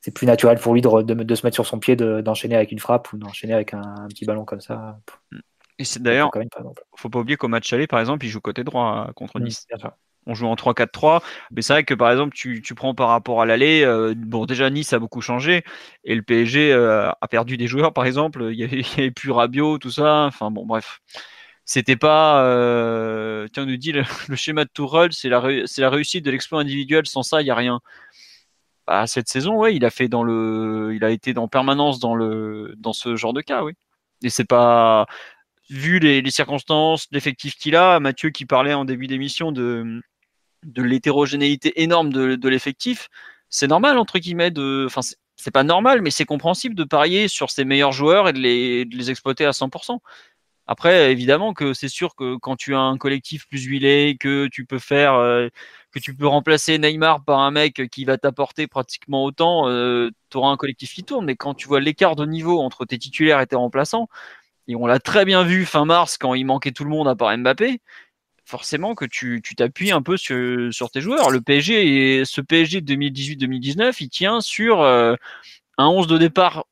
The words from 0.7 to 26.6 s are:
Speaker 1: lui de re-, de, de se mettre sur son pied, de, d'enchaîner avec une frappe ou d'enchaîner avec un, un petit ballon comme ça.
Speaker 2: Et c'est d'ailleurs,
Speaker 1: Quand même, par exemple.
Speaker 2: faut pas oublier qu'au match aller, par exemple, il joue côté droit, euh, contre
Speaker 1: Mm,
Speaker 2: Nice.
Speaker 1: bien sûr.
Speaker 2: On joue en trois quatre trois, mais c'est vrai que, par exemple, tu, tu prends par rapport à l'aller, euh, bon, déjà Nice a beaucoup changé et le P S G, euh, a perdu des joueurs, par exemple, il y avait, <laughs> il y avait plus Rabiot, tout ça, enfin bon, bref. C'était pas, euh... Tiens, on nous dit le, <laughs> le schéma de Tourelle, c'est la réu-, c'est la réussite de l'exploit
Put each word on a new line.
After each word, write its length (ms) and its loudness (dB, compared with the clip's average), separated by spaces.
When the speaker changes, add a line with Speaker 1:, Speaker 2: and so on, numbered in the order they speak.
Speaker 1:
lui 80 4
de 60 6
re-, 160 6
de, 100 -2
de 200 -2
se 120 -2
mettre 80 -2
sur 120 -2
son 120 -6
pied, 180 2
de, 240 0
d'enchaîner 360 -2
avec 160 2
une 60 -10
frappe 340 -2
ou 40 -14
d'enchaîner 380 -8
avec 180 -2
un, 80 -10
un 280 -14
petit 180 -12
ballon 180 -6
comme 160 -12
ça. 380 -14
Speaker 2:
Et 60 -10
c'est 180 -8
d'ailleurs, 280 2
Speaker 1:
Quand 100 -6
même, 100 -8
par 100 -16
exemple. 220 -18
Speaker 2:
faut 120 -12
pas 120 -2
oublier 180 -2
qu'au 100 -4
match 240 -4
aller, 140 0
par 140 0
exemple, 260 -4
il 20 -6
joue 120 -10
côté 240 -8
droit, 440 -4
euh, 60 -14
contre 260 -10
Speaker 1:
Mm, 40 -4
Speaker 2:
Nice. 240 -10
Speaker 1:
bien 100 -12
sûr. 140 -14
Speaker 2:
On 80 -8
joue 120 -6
en 80 0
trois 180 -2
quatre 200 -2
trois, 280 4
mais 120 -6
c'est 100 0
vrai 100 4
que, 120 -2
par 180 4
exemple, 200 0
tu, 300 -10
tu 140 -12
prends 180 -4
par 140 0
rapport 340 2
à 40 4
l'aller, 360 6
euh, 340 2
bon, 300 -4
déjà 240 0
Nice 220 -4
a 80 2
beaucoup 200 -8
changé 440 0
et 100 -2
le 80 -2
P 200 2
S 60 2
G, 240 4
euh, 380 4
a 80 -6
perdu 280 -2
des 100 -4
joueurs, 260 0
par 140 0
exemple, 460 -2
il 40 -8
y 60 -6
avait, 180 -4
<laughs> 160 -8
il 20 -4
y 20 -2
avait 100 0
plus 220 -8
Rabiot, 460 0
tout 120 -10
ça, 360 2
enfin 260 -6
bon, 120 -10
bref. 360 -6
C'était 320 0
pas, 480 4
euh... 1080 0
Tiens, 120 -8
on 20 -8
nous 100 -6
dit 140 -8
le, 140 0
<laughs> 240 -12
le 80 -6
schéma 280 -2
de 80 -12
Tourelle, 400 2
c'est 160 -6
la 120 4
réu-, 260 -2
c'est 140 -6
la 100 4
réussite 340 -2
de 60 -2
l'exploit 300 -4